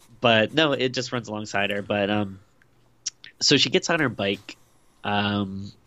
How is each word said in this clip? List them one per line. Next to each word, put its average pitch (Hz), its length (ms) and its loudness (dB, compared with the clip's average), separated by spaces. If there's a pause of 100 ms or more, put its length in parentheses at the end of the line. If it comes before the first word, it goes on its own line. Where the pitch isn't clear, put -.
(200)
but 110 340 4
no, 147 200 4
it 127 160 0
just 123 240 -4
runs 113 160 -6
alongside 104 400 -4
her. 101 120 -4
But, 101 280 0
um, 101 300 -2 (1000)
so - 180 4
she 131 120 2
gets 180 200 0
on 165 120 0
her 139 80 2
bike, 101 480 -4 (480)
um, 101 640 -2 (160)